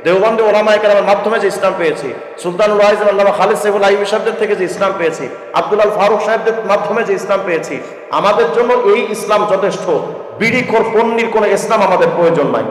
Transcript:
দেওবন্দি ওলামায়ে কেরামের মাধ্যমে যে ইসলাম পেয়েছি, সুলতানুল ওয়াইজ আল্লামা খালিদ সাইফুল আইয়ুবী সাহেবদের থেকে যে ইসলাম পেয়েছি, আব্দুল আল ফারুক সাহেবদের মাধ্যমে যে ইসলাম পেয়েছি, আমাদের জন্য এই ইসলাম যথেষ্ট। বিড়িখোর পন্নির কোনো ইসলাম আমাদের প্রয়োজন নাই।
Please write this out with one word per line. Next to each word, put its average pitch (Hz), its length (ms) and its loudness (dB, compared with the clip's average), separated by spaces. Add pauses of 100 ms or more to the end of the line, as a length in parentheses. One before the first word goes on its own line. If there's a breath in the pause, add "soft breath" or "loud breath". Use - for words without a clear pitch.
দেওবন্দি 214 400 2
ওলামায়ে 214 360 4
কেরামের 208 240 2
মাধ্যমে 202 360 0
যে 196 80 0
ইসলাম 185 300 -2
পেয়েছি, 143 360 -2 (240)
সুলতানুল 202 420 0
ওয়াইজ 208 220 4
আল্লামা 202 300 2
খালিদ 202 260 0
সাইফুল 202 260 0
আইয়ুবী 202 220 2
সাহেবদের 214 340 -2
থেকে 208 160 0
যে 185 100 -2
ইসলাম 185 320 -2
পেয়েছি, 156 320 -4 (240)
আব্দুল 170 260 0
আল 202 100 4
ফারুক 208 320 0
সাহেবদের 220 320 -2 (140)
মাধ্যমে 208 360 0
যে 196 100 0
ইসলাম 190 320 -2
পেয়েছি, 160 340 -4 (320)
আমাদের 202 340 2 (100)
জন্য 240 180 2
এই 220 360 2
ইসলাম 214 400 -2
যথেষ্ট। 190 400 -2 (500)
বিড়িখোর 233 440 0 (100)
পন্নির 226 400 2
কোনো 214 140 2
ইসলাম 208 340 0
আমাদের 180 340 2
প্রয়োজন 165 320 2
নাই। 117 240 -2